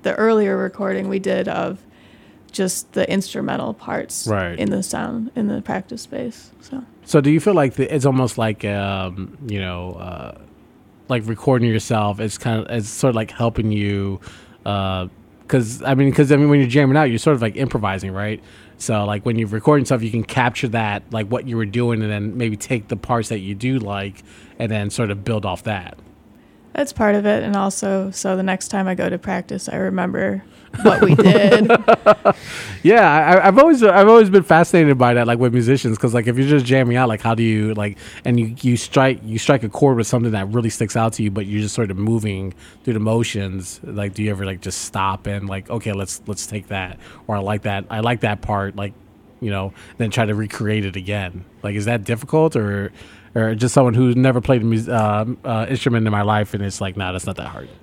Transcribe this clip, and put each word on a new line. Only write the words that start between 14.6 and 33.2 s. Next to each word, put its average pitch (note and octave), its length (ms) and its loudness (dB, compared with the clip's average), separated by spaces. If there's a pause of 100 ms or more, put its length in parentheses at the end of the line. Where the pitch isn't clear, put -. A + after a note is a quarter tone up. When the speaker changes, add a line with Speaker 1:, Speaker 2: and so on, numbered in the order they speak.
Speaker 2:
uh, F#2+ 420 -2 (400)
'cause, B2+ 380 -2
I C3+ 80 0
mean, C#3 180 4
'cause, C#3+ 200 4
I D3 60 6
mean, D3 120 4
when D3 100 6
you're C3 100 4
jamming C3+ 280 4
out, D#3 120 4
you're A#2 100 0
sort D3+ 160 2
of, A#2 60 -4
like, A2 140 -2
improvising, G2 560 -4
right? G#2 300 -6 (360)
So, G#2 280 -2
like, G#2 200 -4
when A#2 120 -2
you're A2+ 120 -2
recording C3 360 2
stuff, B2 160 0
you A2+ 100 -4
can A2+ 120 -2
capture B2 460 -2
that, G#2+ 420 -4
like, A2 160 -4
what B2 200 -6
you A#2 100 -6
were A2+ 80 -2
doing, A#2 360 -2
and G#2+ 100 -4
then G#2 260 -6
maybe A2 200 -4
take A#2 300 -6
the A#2 100 -6
parts A#2 320 -4
that A2 100 -6
you G2 160 -8
do B2+ 240 -4
like, G2+ 440 -8 (360)
and A2+ 120 -4
then G2+ 180 -2
sort G#2+ 220 -4
of G2+ 120 -8
build G#2+ 220 -4
off F2+ 180 -6
that. F#2+ 340 -8 (760)
Speaker 1:
That's C#4+ 200 -4
part G#3 220 2
of G3+ 100 0
it, G#3 180 2
and G3+ 120 -2
also, G3 560 -2
so F#3+ 240 -4
the F#3+ 80 -2
next F#3+ 240 -4
time F#3+ 200 -2
I F#3 60 -2
go F3 160 -4
to F3+ 80 -4
practice, F#3 500 -8
I - 100 -8
remember F#3+ 680 -4 (400)
what G#3 180 6
we F3 140 6
did. G#3 560 6
Speaker 2:
<laughs> A3 100 6 (1040)
Yeah, G3 260 8 (320)